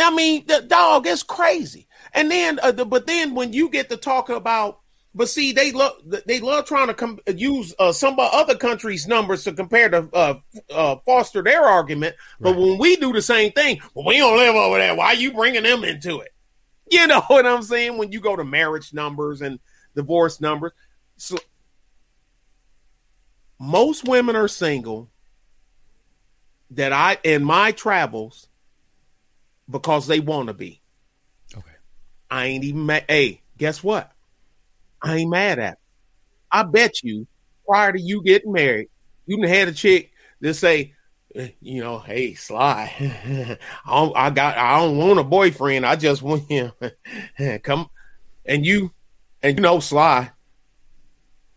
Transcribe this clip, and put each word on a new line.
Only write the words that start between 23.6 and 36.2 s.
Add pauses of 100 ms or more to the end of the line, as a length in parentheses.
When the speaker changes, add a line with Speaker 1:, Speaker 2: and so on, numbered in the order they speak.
Speaker 1:
women
are
single. (1600)
That
I,
in
my
travels, (1200)
because
they
wanna
be. (760)
Speaker 2:
Okay. (580)
Speaker 1:
I
ain't
even
ma-,
hey, (160)
guess
what? (880)
I
ain't
mad
at
it. (720)